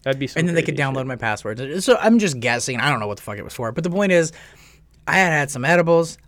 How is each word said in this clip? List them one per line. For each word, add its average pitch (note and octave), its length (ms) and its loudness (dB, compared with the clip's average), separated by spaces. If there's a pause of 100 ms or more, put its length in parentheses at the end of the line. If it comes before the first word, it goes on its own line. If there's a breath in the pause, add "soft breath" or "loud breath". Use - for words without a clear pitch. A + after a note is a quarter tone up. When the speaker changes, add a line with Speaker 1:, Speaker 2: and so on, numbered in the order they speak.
Speaker 1:
That'd C3+ 160 -4
be C#3 80 -4
some - 120 -4
Speaker 2:
And E3+ 80 0
then E3+ 60 -2
they E3 80 2
could D#3+ 140 -4
Speaker 1:
crazy D3 140 -2
Speaker 2:
download C3+ 100 -6
Speaker 1:
shit. B2+ 80 -6
Speaker 2:
my C3 80 -8
password. A#2 640 -6
So A#3+ 180 4
I'm A3+ 200 6
just E3 180 -2
guessing. B2 400 -2
I B2 100 0
don't C3+ 120 0
know G#2+ 80 -4
what G2+ 80 -6
the - 80 -20
fuck G#2+ 120 -10
it G#2 80 -12
was - 80 -14
for. A#2 200 -6
But E3 100 -4
the F3 80 -2
point F#3+ 220 2
is, E3 200 4 (760 loud breath)
I D#3+ 80 2
had F#3 160 4
had D3 180 0
some B2+ 140 -6
edibles. E3 640 2